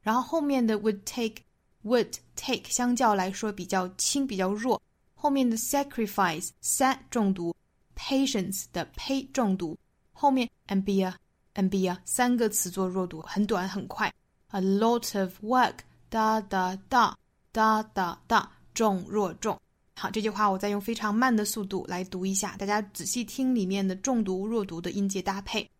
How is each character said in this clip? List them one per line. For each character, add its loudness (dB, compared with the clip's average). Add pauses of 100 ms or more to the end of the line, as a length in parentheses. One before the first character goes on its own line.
然 0
后 2
后 0
面 2
的 2
would 0
take，would -4 (220)
take -6
相 2
较 4
来 2
说 -4
比 -8
较 0 (100)
轻 0
比 -4
较 2
弱， 0 (340)
后 0
面 4
的 0
sacrifice 0 (120)
sa 2 (140)
重 2
读， -4 (440)
patience 0
的 -4 (120)
p -4
重 2
读， -6 (360)
后 4
面 2 (200)
and 2
be 2
a，and -4
be 2
a -4
三 2
个 2
词 -2
做 -2
弱 -2
读， -10
很 -2
短 0
很 -6
快。 -2 (360)
A -4
lot 2
of -2
work， 2 (340)
哒 2
哒 -2 (120)
哒， 4 (360)
哒 4
哒 -4
哒， 2 (240)
重 2
弱 0
重。 -4 (340)
好， -6
这 -2
句 0
话 2
我 2
再 -2
用 -2
非 -4
常 -2
慢 4
的 2
速 -4
度 -4
来 -6
读 -8
一 -2
下， -4
大 -6
家 0
仔 -10
细 -4
听 -2
里 2
面 0
的 0
重 0
读 -4
弱 -2
读 -8
的 -6
音 0
节 -2
搭 -4
配。 -6